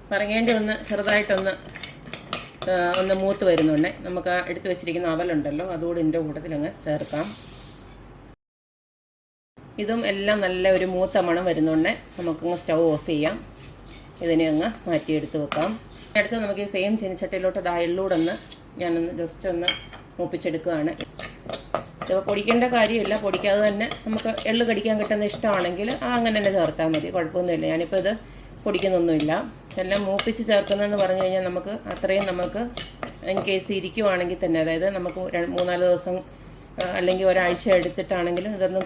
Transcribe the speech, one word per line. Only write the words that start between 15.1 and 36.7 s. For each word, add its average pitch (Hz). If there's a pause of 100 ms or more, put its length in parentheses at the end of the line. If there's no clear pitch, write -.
വെക്കാം. 156 (460)
അടുത്ത് 208
നമുക്ക് 202
ഈ 202
സെയിം 196
ചീനിച്ചട്ടിയിലോട്ട് 185
ദാ 170 (140)
എള്ളൂടെ 185
ഒന്ന് 175 (460)
ഞാനൊന്ന് 165
ജസ്റ്റ് 170
ഒന്ന് 170 (480)
മൂപ്പിച്ചെടുക്കുകയാണ്. 165 (1080)
ഇത് - (140)
പൊടിക്കേണ്ട 220 (100)
കാര്യമില്ല, 214 (100)
പൊടിക്കാതെ 196
തന്നെ 208 (180)
നമുക്ക് 220 (200)
എള്ള് 233
കടിക്കാൻ 220
കിട്ടുന്ന 208
ഇഷ്ടമാണെങ്കിൽ 196 (180)
ആ - (100)
അങ്ങനെ 226
തന്നെ 196
ചേർത്താൽ 160
മതി, 156
കുഴപ്പമൊന്നുമില്ല. 170
ഞാനിപ്പോൾ 170
ഇത് 196 (520)
പൊടിക്കുന്നൊന്നുമില്ല. 170 (500)
എല്ലാം 196
മൂപ്പിച്ച് 220
ചേർക്കുന്നതെന്ന് 202
പറഞ്ഞു 185
കഴിഞ്ഞാൽ 185
നമുക്ക് 180 (200)
അത്രയും 190
നമുക്ക് 180 (720)
in 196 (100)
case 190 (120)
ഇരിക്കുവാണെങ്കിൽ 180
തന്നെ, 165
അതായത് 165
നമുക്ക് 175 (140)
ര-, 170
മൂന്നാല് 180
ദിവസം, 180 (640)